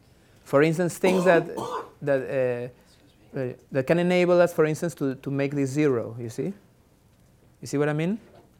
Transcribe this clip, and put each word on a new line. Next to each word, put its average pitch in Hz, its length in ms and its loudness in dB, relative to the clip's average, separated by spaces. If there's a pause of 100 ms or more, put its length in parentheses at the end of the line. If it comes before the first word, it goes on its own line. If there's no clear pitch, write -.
(440)
For 143 180 4
instance, 165 360 0
things 185 260 2
that, 170 240 4 (300)
<coughs> - 240 -14
that, 127 680 -2 (640)
uh, - 40 -6
uh, 127 140 -6 (200)
that 143 140 0
can 170 120 2
enable 180 420 4
us, 175 120 4
for 160 120 2
instance, 156 320 -2
to, 135 200 -4
to 135 140 -10
make 139 240 -2
this 139 160 -2
zero, 123 480 0
you 120 100 -10
see? 147 240 -8 (1080)
You 139 60 -14
see 139 120 -4
what 147 100 0
I 151 60 -2
mean? 170 240 -4 (420)